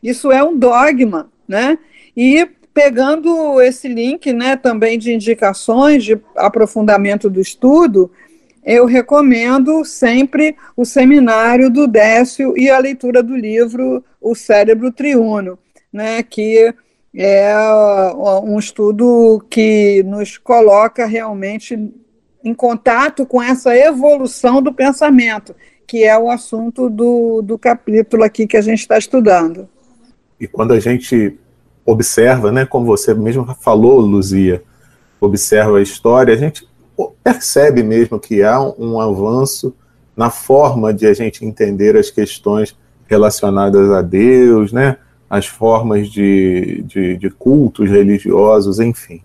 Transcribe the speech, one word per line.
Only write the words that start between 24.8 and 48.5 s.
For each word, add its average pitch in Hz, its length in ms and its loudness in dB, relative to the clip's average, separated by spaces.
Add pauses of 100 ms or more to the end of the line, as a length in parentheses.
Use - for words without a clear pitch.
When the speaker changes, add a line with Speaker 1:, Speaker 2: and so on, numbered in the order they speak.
Speaker 1:
que 226 180 0
é 214 120 4
o 226 140 0
assunto 233 580 -6
do, 226 540 -2
do 214 160 -6
capítulo 226 640 0
aqui 214 240 -2
que 214 100 -2
a 214 40 4
gente 214 260 -4
tá 220 100 0
estudando. 190 720 0 (720)
Speaker 2:
E - 80 -12
quando 113 260 -2
a 117 60 2
gente 117 580 -2 (480)
observa, 113 680 0
né, 131 120 0
como 123 220 -4
você 107 260 0
mesmo 113 320 -2 (160)
falou, 117 380 4
Luzia, 98 640 0 (580)
observa 104 580 0
a 98 40 2
história, 117 500 2
a 110 40 2
gente 147 320 -6 (560)
percebe 143 580 0
mesmo 113 380 0
que 101 220 -2
há 113 180 2
um, - 180 -6
um 113 220 -6
avanço 113 720 -4 (420)
na 113 140 -2
forma 127 640 0
de 104 140 -2
a 104 60 4
gente 110 300 -8
entender 104 520 0
as 104 120 2
questões 104 680 -4 (320)
relacionadas 101 840 0
a 95 100 0
Deus, 110 720 2
né, 131 240 -2 (320)
as 98 200 -4
formas 110 600 -2
de, 95 800 -2
de, 92 300 -4
de 95 140 -6
cultos 127 600 0
religiosos, 101 880 2